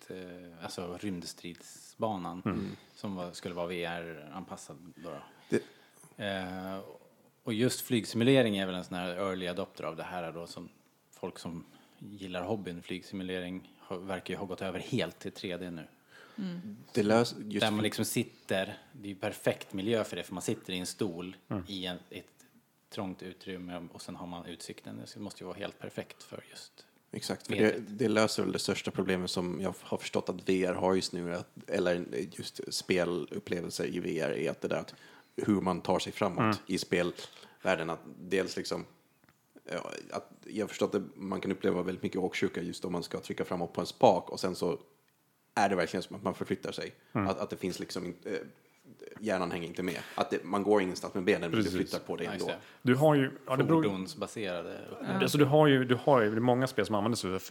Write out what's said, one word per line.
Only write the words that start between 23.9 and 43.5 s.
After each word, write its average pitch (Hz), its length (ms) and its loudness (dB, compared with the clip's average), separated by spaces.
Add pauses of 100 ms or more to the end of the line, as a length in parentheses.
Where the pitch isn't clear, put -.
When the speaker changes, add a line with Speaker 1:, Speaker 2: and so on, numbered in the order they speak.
Speaker 1:
och 87 100 -14
sen 90 140 -12
har 90 100 -10
man 85 200 -10
utsikten. 107 560 -12 (120)
Det 110 60 -12
måste 101 200 -10
ju 92 60 -10
vara 87 100 -8
helt 98 220 -8
perfekt - 440 -10
för - 280 -14
just - 360 -18 (260)
Speaker 3:
Exakt, - 340 -4
för 113 60 -4
Speaker 1:
mediet. 107 220 6 (140)
Speaker 3:
det, 107 40 -12 (120)
det 110 40 4
löser 107 340 4
väl 92 100 0
det - 60 0
största - 320 -2
problemet 92 400 2
som 90 300 0
jag 92 200 -2
har - 180 -4
förstått - 300 -2
att 90 200 -2
V 92 160 4
R 90 100 2
har 92 200 6
just 92 180 2
nu, 87 220 -2
att, 87 140 -6 (220)
eller 90 340 2 (280)
just - 280 -10 (140)
spelupplevelser 87 1120 0
i - 140 -2
V 87 200 0
R, 71 160 2
är 71 140 0
att - 100 -4
det - 80 -2
där 80 120 0
att - 140 -10 (420)
hur 101 240 4
man 90 200 2
tar 92 180 2
sig - 140 -4
framåt 95 280 0
Speaker 2:
Mm. 107 160 4 (100)
Speaker 3:
i 95 120 0
spelvärlden. 87 1120 -2
Att 82 100 -4 (180)
dels 90 380 0
liksom, 87 280 -4 (800)
ja, 82 260 -6 (200)
att - 200 -8 (140)
jag 104 200 -2
har 92 40 -2
förstått - 260 0
att 101 80 2 (120)
man 95 260 -4
kan 95 120 0
uppleva 90 300 2
väldigt 92 200 -4
mycket - 180 -2
åksjuka 90 420 0
just 87 220 -4
om 92 80 -2
man 87 100 0
ska 92 180 -6
trycka - 240 -4
framåt 87 280 -2